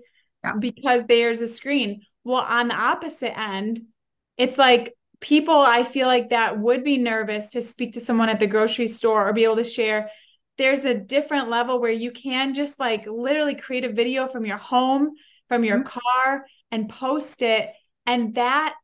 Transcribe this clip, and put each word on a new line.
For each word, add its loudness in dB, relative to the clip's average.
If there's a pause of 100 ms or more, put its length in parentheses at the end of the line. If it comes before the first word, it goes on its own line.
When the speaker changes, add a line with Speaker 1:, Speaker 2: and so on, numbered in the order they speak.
(420)
Speaker 1:
Yeah. -4
Speaker 2:
because 0
there's 2
a -4
screen. -4 (240)
Well, 0
on 0
the -2
opposite -4
end, -6 (560)
it's 0
like 4 (260)
people, 4
I 6
feel -2
like, 2
that 0
would 0
be 2
nervous -2
to -6
speak -8
to -10
someone 0
at -2
the 2
grocery 0
store 2
or 0
be 4
able 4
to 0
share. -2 (460)
There's 2
a 2
different -2
level 0
where 0
you -4
can -4
just, -4
like, -2
literally -2
create -6
a -6
video 0
from -8
your -6
home, 0 (380)
from 2
your 2
Speaker 1:
Mm-hmm. -8
Speaker 2:
car, 0 (240)
and -4
post -4
it. 2 (360)
And 0
that 0